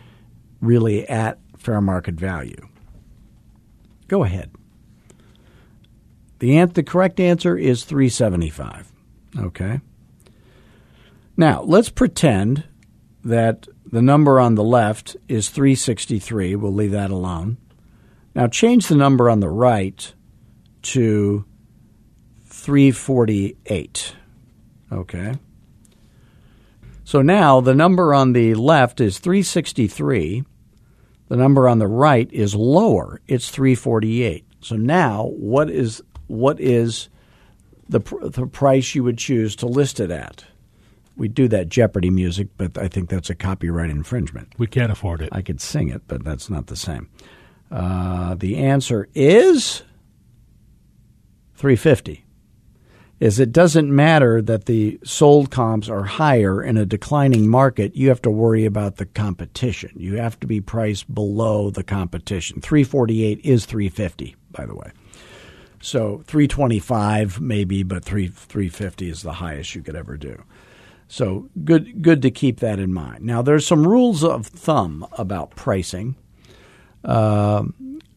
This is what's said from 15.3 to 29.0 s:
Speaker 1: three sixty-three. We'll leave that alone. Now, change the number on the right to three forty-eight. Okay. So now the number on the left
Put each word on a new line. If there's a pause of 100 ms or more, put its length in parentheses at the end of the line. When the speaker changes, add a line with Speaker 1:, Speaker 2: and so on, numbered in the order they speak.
Speaker 1:
three
sixty-three.
We'll
leave
that
alone. (760)
Now,
change
the
number
on
the
right (720)
to (1040)
three
forty-eight. (760)
Okay. (1700)
So
now
the
number
on
the
left